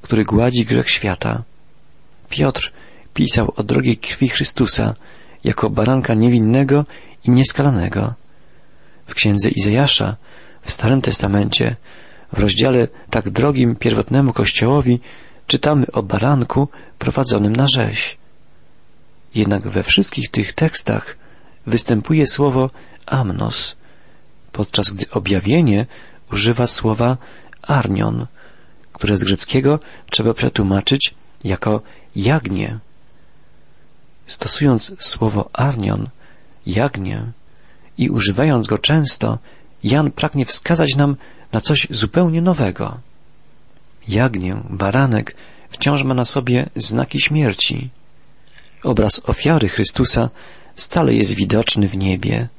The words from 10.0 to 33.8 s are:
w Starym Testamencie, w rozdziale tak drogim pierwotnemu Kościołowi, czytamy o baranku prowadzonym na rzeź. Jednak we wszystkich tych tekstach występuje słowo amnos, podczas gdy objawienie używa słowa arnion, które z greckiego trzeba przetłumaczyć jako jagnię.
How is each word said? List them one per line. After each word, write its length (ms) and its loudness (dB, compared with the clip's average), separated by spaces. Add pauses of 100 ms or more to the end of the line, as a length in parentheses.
w 100 -10
Starym 300 2
Testamencie, 760 0 (580)
w 60 -4
rozdziale 480 2 (220)
tak 200 -2
drogim 460 2
pierwotnemu 580 0
Kościołowi, 680 2 (480)
czytamy 460 2
o 100 0
baranku 680 0 (300)
prowadzonym 560 0
na 120 2
rzeź. 500 -2 (1160)
Jednak 320 0
we 160 -2
wszystkich 480 -2
tych 220 -4
tekstach 640 -2 (480)
występuje 640 0
słowo 420 0 (360)
amnos, 720 -4 (760)
podczas 400 0
gdy 200 -8
objawienie 720 2 (460)
używa 360 0
słowa 500 0 (440)
arnion, 680 -2 (680)
które 240 0
z 60 0
greckiego 560 0 (300)
trzeba 240 0
przetłumaczyć 800 0 (300)
jako 380 -2 (340)
jagnię. 640 -2 (1500)